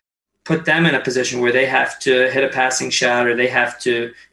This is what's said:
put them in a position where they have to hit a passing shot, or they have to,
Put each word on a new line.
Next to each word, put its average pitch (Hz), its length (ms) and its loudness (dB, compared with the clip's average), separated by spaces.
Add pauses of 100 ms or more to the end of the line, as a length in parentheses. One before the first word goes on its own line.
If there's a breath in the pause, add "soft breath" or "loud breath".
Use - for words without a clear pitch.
(440)
put 160 220 -2
them 160 200 2
in 147 80 2
a 127 60 0
position 123 400 -2
where 123 120 2
they 170 140 2
have 131 340 -2
to 127 300 2
hit 135 140 0
a 135 40 0
passing 131 420 -2
shot, 123 360 0
or 120 80 2
they 123 140 0
have 123 320 -2
to, 117 320 -2 (200 loud breath)